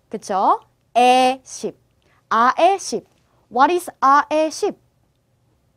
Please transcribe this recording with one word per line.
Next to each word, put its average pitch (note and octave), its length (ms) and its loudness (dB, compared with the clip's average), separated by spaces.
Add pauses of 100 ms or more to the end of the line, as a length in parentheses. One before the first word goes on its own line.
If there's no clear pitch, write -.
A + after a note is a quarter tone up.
그쵸? A3 500 -2 (360)
에, B3+ 480 2
십. - 340 -12 (520)
아의 B3+ 500 2
십. - 280 -10 (440)
What C4+ 220 2
is F4 260 -6
아의 D4 520 0
십? - 260 -6 (1000)